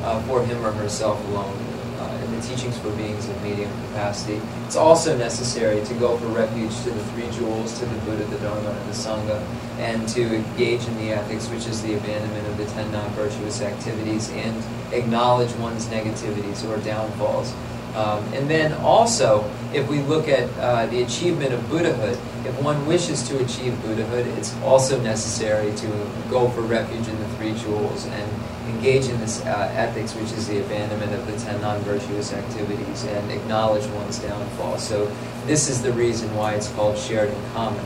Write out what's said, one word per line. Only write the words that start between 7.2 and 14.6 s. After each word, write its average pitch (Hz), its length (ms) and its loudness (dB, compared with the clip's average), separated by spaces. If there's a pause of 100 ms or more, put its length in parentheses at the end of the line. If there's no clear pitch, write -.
jewels, 110 480 -2
to 123 60 -2
the 107 200 -2
Buddha, 107 200 -2
the 104 120 -4
Dharma, 104 320 -2
and - 200 -4
the 107 60 -4
Sangha, 107 480 -2 (360)
and 113 280 -2
to 120 140 0
engage 117 680 0
in 113 100 -2
the 110 140 -2
ethics, 107 380 -2
which 117 180 -4
is 104 140 -4
the 107 140 -2
abandonment 107 520 -2
of 104 80 -4
the 104 120 -2
ten 110 260 -4
non-virtuous 104 680 -2
activities, 107 680 -2
and 113 320 -4 (300)